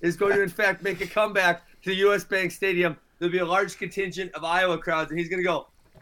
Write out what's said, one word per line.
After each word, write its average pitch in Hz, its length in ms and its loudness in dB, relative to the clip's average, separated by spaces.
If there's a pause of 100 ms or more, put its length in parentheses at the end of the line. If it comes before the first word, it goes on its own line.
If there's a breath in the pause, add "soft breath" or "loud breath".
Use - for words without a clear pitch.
is 175 140 0
going 202 180 2
to, 202 80 4
in 190 80 0
fact, 196 320 0
make 185 180 -4
a 185 60 -4
comeback 196 560 2 (200)
to 185 80 -4
the 190 60 0
U 196 180 4
S 196 100 -2
Bank 185 280 -2
Stadium. 175 440 0 (220)
There'll 175 140 -2
be 180 60 0
a 180 80 0
large 185 320 0
contingent 185 560 -6
of 156 100 -8
Iowa 175 340 2
crowds, 160 320 -2
and 160 80 -4
he's 170 120 -4
gonna 185 120 -2
go, 170 260 -2 (340)